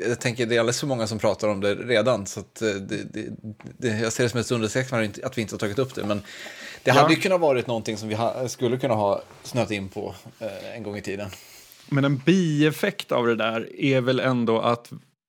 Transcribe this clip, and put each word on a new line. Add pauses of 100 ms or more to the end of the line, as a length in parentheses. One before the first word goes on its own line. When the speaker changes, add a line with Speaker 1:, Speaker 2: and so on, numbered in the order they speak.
Speaker 1:
jag
tänker,
det
är
alldeles
för
många
som
pratar
om
det
redan,
så
att,
eh,
det, (160)
det, (520)
det,
jag
ser
det
som
ett
understreck
att
vi
inte,
att
vi
inte
har
tagit
upp
det,
men (640)
det
Speaker 2:
Ja.
Speaker 1:
hade
ju
kunnat
varit
någonting
som
vi
ha,
skulle
kunna
ha (200)
snöat
in
på, (260)
eh,
en
gång
i
tiden. (580)
Speaker 2:
Men
en
bieffekt
av
det
där
är
väl
ändå
att (380)